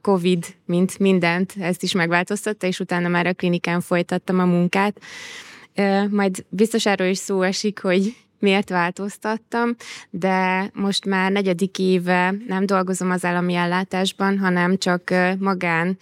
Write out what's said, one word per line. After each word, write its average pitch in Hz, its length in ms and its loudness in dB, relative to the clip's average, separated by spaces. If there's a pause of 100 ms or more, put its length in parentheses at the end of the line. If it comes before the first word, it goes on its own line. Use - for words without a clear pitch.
covid, 180 440 2 (180)
mint 180 340 0
mindent, 180 640 2
ezt 180 220 -4
is 180 100 -2
megváltoztatta, 185 760 0
és 185 140 -2
utána 175 280 -2
már 175 180 2
a 185 80 0
klinikán 175 460 0
folytattam 180 580 -2
a 180 60 2
munkát. 180 560 2 (720)
Eh, 196 340 2
majd 202 400 0
biztos 220 380 0
erről 190 220 2
is 190 100 0
szó 190 240 -2
esik, 190 380 -2
hogy 196 360 0 (240)
miért 196 280 2
változtattam, 214 1080 -4 (340)
de 185 640 0
most 196 300 -2
már 190 280 0
negyedik 190 460 0
éve 180 560 2 (120)
nem 190 200 -2
dolgozom 185 440 0
az 180 140 -2
állami 175 300 0
ellátásban, 190 840 0
hanem 180 380 2
csak, 180 340 -2
ö, 180 240 2
magán, 185 680 -2